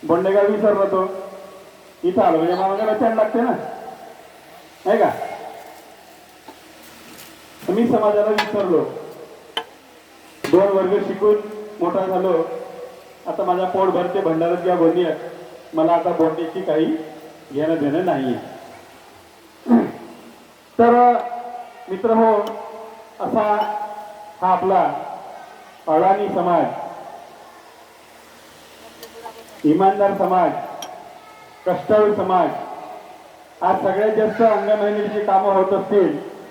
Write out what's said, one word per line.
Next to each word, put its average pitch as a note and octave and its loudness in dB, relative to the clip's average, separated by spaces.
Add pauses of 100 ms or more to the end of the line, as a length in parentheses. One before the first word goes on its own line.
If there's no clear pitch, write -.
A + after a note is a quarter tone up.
बोंडेगाव F#3+ 2
विसरला G#3 2
तो, F#3+ 0 (960)
इथं D4+ 2
आलो E3 4
म्हणजे F3 2
मामाला G3 0
रचना A3+ 0
लागते G#3+ 0
ना, B3+ 0 (1300)
नाही A3 2
का? - 4 (2500)
मी A3+ 2
समाजाला G#3 4
विसरलो. G3+ 0 (1700)
दोन G3 4
वर्ग F#3+ 0
शिकून G#3 2 (460)
मोठा F#3 0
झालो, F#3 0 (840)
आता E3+ -4
माझा F#3 0
पोट F#3 0
भरते F3+ 0
भंडाऱ्यात E3 0
किंवा F3+ 0
गोंदियात, E3 2 (580)
मला D#3+ 2
आता E3+ 2
बोंडेची D#3+ -2
काही D#3+ 2 (680)
घेणं D#3 0
देणं D3+ 0
नाहीये. C3 0 (2500)
तर A#3+ 8 (760)
मित्र G3 -4
हो, A3 4 (800)
असा G#3+ 0 (680)
हा F#3 0
आपला F#3 2 (960)
अडाणी F#3 4
समाज, F3 2 (3000)
इमानदार G3 4
समाज, F3+ 2 (1160)
कष्टाळू G#3 2
समाज. F#3 2 (1120)
आज F#3 2
सगळ्यात G#3 0
जास्त G#3+ 0
अंगमेहनतीची G#3 2
कामं G3 2
होत F#3+ 2
असतील F#3 0 (160)